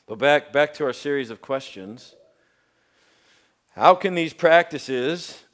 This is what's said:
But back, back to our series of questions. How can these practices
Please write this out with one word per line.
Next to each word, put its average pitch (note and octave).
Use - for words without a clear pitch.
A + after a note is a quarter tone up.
But A2
back, C#3+
back D3
to D3+
our B2+
series C#3
of A2
questions. A#2+
How D3
can F3+
these E3
practices D#3+